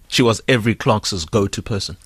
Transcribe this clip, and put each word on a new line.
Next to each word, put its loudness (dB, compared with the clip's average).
she 0
was 4
every 2
clerk's -2
go-to 0
person. -8